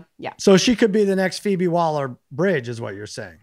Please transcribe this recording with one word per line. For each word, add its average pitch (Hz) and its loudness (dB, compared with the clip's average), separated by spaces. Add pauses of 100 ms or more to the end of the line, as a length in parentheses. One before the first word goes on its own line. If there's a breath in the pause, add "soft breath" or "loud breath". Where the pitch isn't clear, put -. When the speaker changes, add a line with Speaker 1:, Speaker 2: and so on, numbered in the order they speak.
(200)
Speaker 1:
yeah. - -12
Speaker 2:
So 190 6
she 240 2
could 220 2
be 208 2
the 196 0
next 185 -2
Phoebe 185 0
Waller-Bridge, 151 -2
is 117 -8
what 113 -8
you're 104 -12
saying? 92 -14